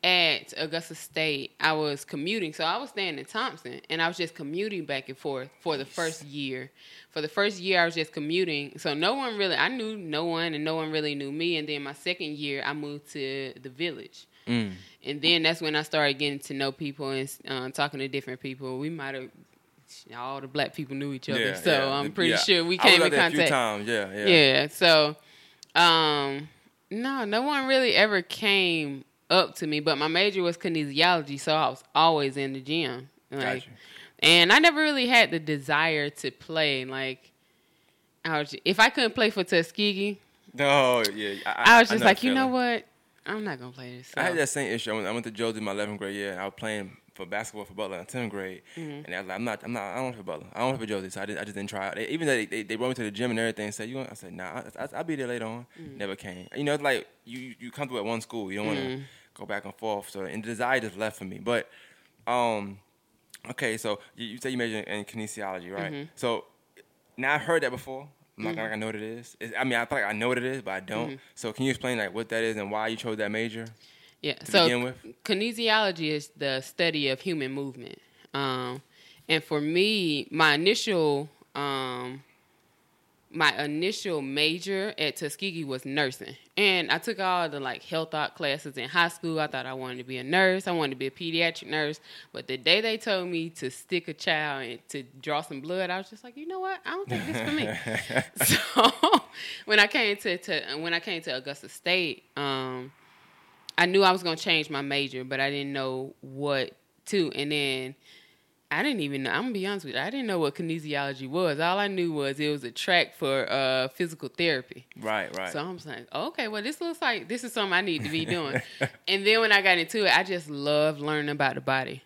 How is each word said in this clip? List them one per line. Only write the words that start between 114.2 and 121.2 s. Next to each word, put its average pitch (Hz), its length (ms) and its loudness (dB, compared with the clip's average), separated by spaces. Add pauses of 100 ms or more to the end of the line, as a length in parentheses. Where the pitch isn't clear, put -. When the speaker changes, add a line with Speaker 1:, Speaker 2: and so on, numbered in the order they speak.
Speaker 1:
therapy. 151 580 -2 (120)
Speaker 2:
Right, 107 380 -2
right. 92 160 -4
Speaker 1:
So 147 80 -4
I'm 180 160 -8
just 156 100 -16
like, 120 280 -12
"Okay, 240 340 -4
well, 214 140 -6
this 285 180 -6
looks 339 200 -6
like 233 280 -2
this 233 160 -4
is 233 80 -8
something 202 220 0
I 180 80 6
need 165 220 -2
to 143 60 -4
be 160 160 -2
doing." 151 340 -2 (200)
Speaker 2:
<laughs> 135 100 0 (180)
Speaker 1:
And 196 180 2
then 220 140 8
when 220 120 6
I 196 100 8
got 185 160 8
into 185 260 0
it, 147 120 8
I 185 80 6
just 175 260 -6
loved 147 500 2
learning 147 300 0